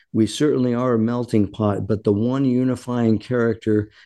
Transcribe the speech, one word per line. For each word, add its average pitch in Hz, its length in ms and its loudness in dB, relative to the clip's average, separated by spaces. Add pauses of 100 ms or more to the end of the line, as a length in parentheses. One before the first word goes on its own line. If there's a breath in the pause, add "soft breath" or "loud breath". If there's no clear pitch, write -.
(120)
We 110 140 2
certainly 127 480 0
are 123 200 0
a 113 60 2
melting 113 520 0
pot, 101 340 -2
but 104 180 -2
the 107 100 2
one 123 300 0
unifying 123 760 0
character 110 720 -2 (140 soft breath)